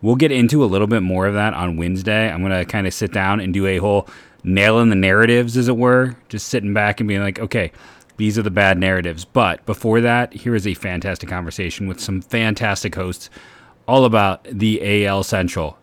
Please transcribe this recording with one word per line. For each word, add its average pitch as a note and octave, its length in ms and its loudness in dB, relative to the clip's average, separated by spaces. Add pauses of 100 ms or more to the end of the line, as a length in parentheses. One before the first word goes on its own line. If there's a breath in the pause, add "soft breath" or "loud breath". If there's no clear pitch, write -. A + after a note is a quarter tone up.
We'll A#2 160 2
get D3+ 120 4
into B2+ 320 4
a B2 60 4
little G2 200 2
bit A2 140 2
more F#2 240 0
of G2+ 100 0
that G#2 180 0
on E2+ 240 -4
Wednesday. F#2 520 -2
I'm E2 120 -6
gonna F#2 240 -2
kinda G2 260 -4
sit G2 220 -6
down G2 260 0
and F#2+ 140 -4
do F#2+ 120 0
a F#2+ 120 0
whole G2+ 280 0 (380 loud breath)
nail G2+ 360 4
in A#2 100 6
the G#2 80 2
narratives, A#2 580 4
as B2 140 2
it B2 80 0
were, B2 400 2 (100)
just - 220 -10
sitting G2+ 240 -2
back G#2 260 0
and A2 80 -2
being G2+ 140 0
like, G2 180 -4
"Okay, G#2 320 -4 (460 loud breath)
these G#2+ 200 0
are A2+ 40 -2
the G#2 100 -2
bad F#2+ 260 4
narratives." F2 460 -2
But G2 420 0
before A2+ 360 0
that, A#2+ 320 0
here - 200 -4
is G#2 140 -2
a F#2+ 60 -2
fantastic F2+ 560 -8
conversation F2+ 580 -8
with F#2 140 -8
some F#2+ 180 -4
fantastic G#2+ 760 -2
hosts F#2 360 -8 (580 loud breath)
all C3 160 4
about G#2 480 2
the G#2+ 320 0
A G2+ 220 0
L G2 180 -2
Central. F2+ 600 -4